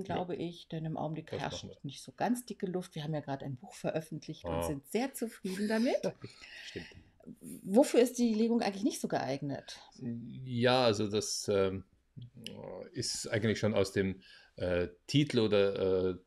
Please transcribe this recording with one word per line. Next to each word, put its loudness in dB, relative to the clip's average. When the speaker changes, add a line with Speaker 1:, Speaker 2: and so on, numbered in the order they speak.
Speaker 1:
Ja. -4
Speaker 2:
glaube -2
ich, -8
denn -6
im -4
Augenblick -4
Speaker 1:
Das -4
Speaker 2:
herrscht -6
Speaker 1:
machen -10
wir. -18
Speaker 2:
nicht -10
so -16
ganz -2
dicke -8
Luft. -4
Wir -6
haben -4
ja -2
gerade -6
ein -6
Buch -16
veröffentlicht -6
und -4
Speaker 1:
Ah. 0
Speaker 2:
sind -4
sehr -2
zufrieden -6
damit. 2
Speaker 1:
<laughs> -6
Stimmt. -10
Speaker 2:
Wofür 6
ist 2
die 2
Legung 2
eigentlich -2
nicht 0
so -6
geeignet? -4
Speaker 1:
Ja, 4
also 4
das, -2
ähm, 4
ist -4
eigentlich 2
schon 2
aus 2
dem, 0
äh, 0
Titel 4
oder, 4
äh, -2